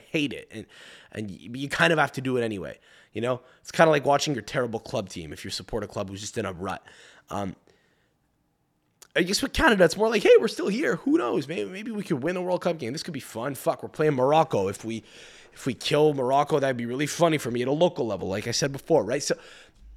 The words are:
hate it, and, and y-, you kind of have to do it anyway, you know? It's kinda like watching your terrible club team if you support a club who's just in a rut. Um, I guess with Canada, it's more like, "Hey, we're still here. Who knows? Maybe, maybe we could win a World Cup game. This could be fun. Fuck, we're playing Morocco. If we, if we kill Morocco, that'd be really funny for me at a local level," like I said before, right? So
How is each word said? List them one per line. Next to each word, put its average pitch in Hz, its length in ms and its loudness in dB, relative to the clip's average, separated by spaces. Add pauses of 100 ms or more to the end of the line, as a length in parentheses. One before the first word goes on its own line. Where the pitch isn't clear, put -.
hate 143 240 -4
it, 71 180 -14
and, 104 140 -14 (460)
and 107 180 -8
y-, 87 240 -16
you 135 160 -8
kind 170 240 4
of 156 60 2
have 139 140 0
to 135 80 -6
do 127 160 -2
it 120 60 0
anyway, 92 360 -6 (340)
you 110 80 -6
know? 123 200 -2 (200)
It's - 100 -20
kinda 160 200 6
like 143 140 2
watching 143 280 2
your - 80 -4
terrible 117 380 -4
club 110 280 -8
team 80 240 -12
if - 140 -14
you 95 60 -8
support 104 320 -8
a 101 40 -10
club 101 220 -8
who's 98 120 -12
just - 180 -12
in 101 80 -4
a 98 40 -4
rut. 92 320 -8 (460)
Um, 98 260 -6 (1600)
I 165 60 4
guess 185 220 0
with 262 100 -4
Canada, 233 300 6
it's 165 140 4
more 220 120 2
like, 240 140 0
"Hey, - 160 8
we're 233 80 2
still - 220 -4
here. 247 260 0
Who 294 220 0
knows? 139 300 -2
Maybe, 190 220 -6
maybe 214 220 -10
we 208 120 -6
could 131 200 -2
win 180 140 -2
a 180 40 -6
World 180 200 -2
Cup 170 180 -2
game. 123 140 -6
This 160 100 -8
could 180 100 -10
be 139 60 -8
fun. 123 340 -8
Fuck, 143 300 -4
we're 107 60 -12
playing 156 240 2
Morocco. 135 540 4
If 101 160 -6
we, 110 200 -8 (500)
if - 140 -12
we 120 80 -2
kill 151 400 4
Morocco, 139 440 2
that'd 135 180 2
be 120 100 -4
really 135 200 -2
funny 160 300 2
for 123 140 -4
me 120 100 -2
at 123 60 -2
a 135 40 0
local 156 360 2
level," 92 220 -4
like 104 180 -4
I 117 40 -4
said 139 200 0
before, 139 320 2
right? 131 180 -2
So - 140 -2 (600)